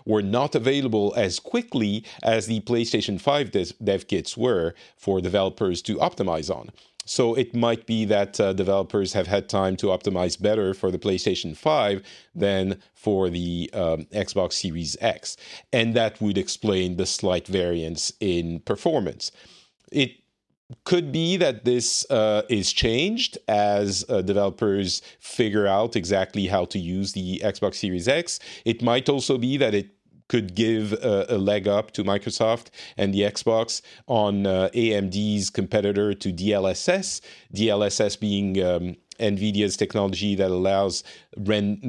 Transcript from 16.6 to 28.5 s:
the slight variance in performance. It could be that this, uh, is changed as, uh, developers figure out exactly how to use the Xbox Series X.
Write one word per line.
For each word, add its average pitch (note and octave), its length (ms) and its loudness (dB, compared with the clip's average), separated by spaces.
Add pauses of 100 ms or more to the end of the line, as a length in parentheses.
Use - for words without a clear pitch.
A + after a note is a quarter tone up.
the F#2 80 0
slight F2+ 420 -2
variance F2 720 -2
in E2+ 400 -2
performance. G#2+ 720 -2 (580)
It C#3 280 0 (640)
could D#3+ 300 0
be E3 240 0
that C3 260 2
this, B2 480 0
uh, G#2+ 380 4
is G#2 240 2
changed D3+ 640 0 (100)
as, G2+ 640 2
uh, G#2 120 2
developers G2 800 0 (200)
figure G#2 440 0
out G#2 300 2
exactly F#2+ 520 0
how F#2 180 2
to - 120 -8
use F#2 360 -4
the F#2 280 -4
Xbox G2+ 340 -2
Series F#2 340 -2
X. E3 280 -2 (280)